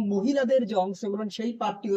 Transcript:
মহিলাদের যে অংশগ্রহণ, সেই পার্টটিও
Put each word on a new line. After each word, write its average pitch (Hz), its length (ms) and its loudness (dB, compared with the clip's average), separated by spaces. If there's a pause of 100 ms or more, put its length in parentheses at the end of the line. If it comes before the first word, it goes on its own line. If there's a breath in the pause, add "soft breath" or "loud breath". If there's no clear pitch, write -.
(140)
মহিলাদের 262 560 2
যে 214 60 -4
অংশগ্রহণ, 202 600 -2
সেই 226 140 -2 (100)
পার্টটিও 208 360 -2